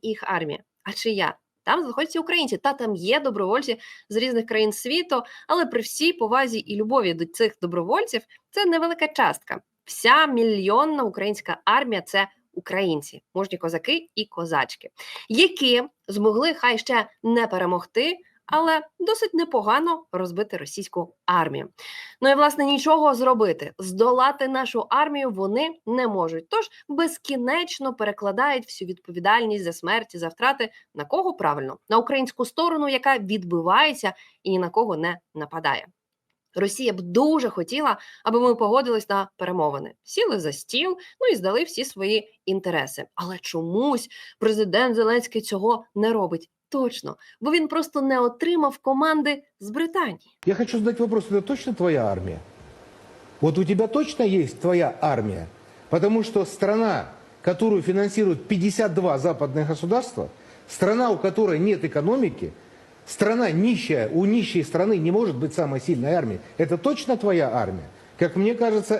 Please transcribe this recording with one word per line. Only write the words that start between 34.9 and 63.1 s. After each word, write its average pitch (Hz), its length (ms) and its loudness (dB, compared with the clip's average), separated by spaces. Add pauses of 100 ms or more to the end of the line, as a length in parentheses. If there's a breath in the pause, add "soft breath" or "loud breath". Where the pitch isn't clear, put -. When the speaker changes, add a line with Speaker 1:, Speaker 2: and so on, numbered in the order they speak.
Speaker 1:
не 170 220 -2 (160)
нападає. 156 520 -4 (680)
Росія 202 380 -2
б 185 80 -6
дуже 247 500 2
хотіла, 233 480 -2 (260 loud breath)
аби 226 160 2
ми 247 140 4
погодились 233 540 0
на 196 280 -2
перемовини. 156 640 -2
Сіли 359 380 -2
за 151 120 -4
стіл, 349 460 -4 (220 loud breath)
ну 508 120 2
і 294 40 2
здали 196 260 0
всі 330 220 -6
свої 208 600 -4
інтереси. 180 720 -4
Але 180 240 -10
чомусь 202 720 -2 (300 loud breath)
президент 220 560 2
Зеленський 226 460 0
цього 220 440 -2 (100)
не 214 180 2
робить. 170 380 -2 (180)
Точно, 247 480 -4 (240 loud breath)
бо 254 100 -2
він 320 180 2
просто 311 340 -2
не 269 180 2
отримав 277 580 0
команди 285 640 0 (180)
з 202 100 -12
Британії. 320 480 -4 (280 soft breath)
Speaker 2:
Я 190 80 2
хочу 233 240 -2
задать 233 220 0
вопрос, 220 300 0
это 202 100 2
точно 254 320 -6
твоя 156 340 2
армия? 92 320 -4 (1040)
Вот 151 180 2
у 190 60 4
тебя 196 220 2
точно 277 380 0
есть 190 360 2
твоя 170 400 2
армия? 107 460 0 (440 loud breath)
Потому 208 340 2
что 208 200 0
страна, 202 600 0 (380)
которую 185 400 2
финансируют 196 640 0
пятьдесят 196 460 2
два 170 240 2
западных 147 500 0
государства, 170 600 -2 (400 loud breath)
страна, 226 420 2
у 180 80 0
которой 190 420 2
нет 190 240 0
экономики, 156 640 0 (560 loud breath)
страна 220 460 0